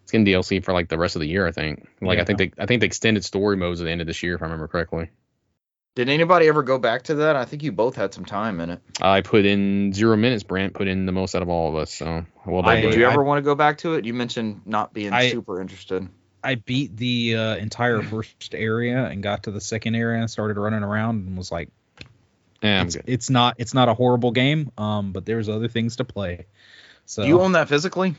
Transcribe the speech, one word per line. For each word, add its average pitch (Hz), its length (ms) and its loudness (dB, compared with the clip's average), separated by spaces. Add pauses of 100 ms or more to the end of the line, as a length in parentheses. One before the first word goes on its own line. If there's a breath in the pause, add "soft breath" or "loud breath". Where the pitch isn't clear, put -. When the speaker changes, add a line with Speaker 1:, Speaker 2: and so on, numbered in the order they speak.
Speaker 1:
It's - 80 -20
getting 113 140 6
D 98 100 6
L 92 80 4
C 95 180 0
for, 92 120 -2
like, 87 160 0
the 78 100 -2
rest 87 180 0
of 82 40 -4
the 76 80 -2
year, 92 180 0
I 82 60 -2
think. 78 340 -6 (140)
Like, 92 180 0
I 87 40 4
Speaker 2:
Yeah. - 20 -4
Speaker 1:
think 101 140 0
they, 95 200 0
I 107 80 -4
think 120 140 2
the - 60 2
extended 110 380 0
story 101 320 0
mode's 87 240 -2
at 85 40 -4
the 82 80 -2
end 85 80 -4
of 80 80 -6
this 82 140 -8
year, 87 120 -2
if 82 80 -6
I 80 40 -4
remember 80 220 -8
correctly. 82 420 -4 (840)
Speaker 3:
Did 123 120 0
anybody 165 400 6
ever 151 160 4
go 135 140 2
back 120 260 0
to 160 120 -2
that? 151 200 2
I 127 80 -2
think 147 180 -10
you 147 80 -4
both 110 240 0
had 98 180 -4
some 92 120 -12
time 101 360 -4
in 85 100 -6
it. 87 100 -10 (200)
Speaker 1:
I 98 200 6
put 98 260 4
in 101 460 2
zero 107 240 4
minutes. 113 260 2
Brant 95 320 -4
put 98 140 -4
in 95 180 -2
the 92 60 -2
most 92 240 -2
out 90 60 -2
of 87 60 -4
all 85 200 0
of 78 80 -4
us. 76 180 -4
So, 82 320 -6 (180)
well 90 180 -2
Speaker 3:
Why 107 120 4
Speaker 1:
done, 110 80 2
Speaker 3:
did 110 60 2
Speaker 1:
buddy. 110 120 4
Speaker 3:
you 120 60 6
Speaker 2:
I 117 60 4
Speaker 3:
ever 143 100 4
wanna 143 200 0
go 143 120 2
back 151 240 2
to 165 160 -4
it? 123 100 -2
You 117 80 -6
mentioned 117 540 -6
not 107 260 -4
being 104 200 -6
Speaker 2:
I 123 180 4
Speaker 3:
super 107 300 -6
interested. 95 480 -8 (340)
Speaker 2:
I 131 140 -4
beat 120 400 -4
the, 117 400 -2
uh, 110 220 -2
entire 110 440 -2
first 107 540 -10
area 120 480 -2
and 95 180 -6
got 101 220 -4
to 107 80 -8
the 104 80 -8
second 113 340 -4
area 117 260 -2
and 113 80 -2
started 107 300 -4
running 107 240 -2
around 107 460 -2
and 92 100 -8
was 90 140 -10
like, 85 160 -6 (920)
Speaker 1:
Yeah, 101 200 2
I'm 87 60 2
Speaker 2:
"It's, 85 100 -6
Speaker 1:
good. - 100 -12
Speaker 2:
it's 123 240 -2
not, 123 280 4
it's 117 140 -6
not 127 160 4
a 113 60 4
horrible 123 380 2
game, 139 440 0
um, 104 360 -2
but 92 120 -8
there's 110 240 -2
other 110 200 -2
things 113 280 -2
to 127 80 -2
play." 87 420 -8 (600 soft breath)
So - 160 -6
Speaker 3:
Do 117 60 2
you 170 120 8
own 190 120 4
that 160 160 4
physically? 180 500 0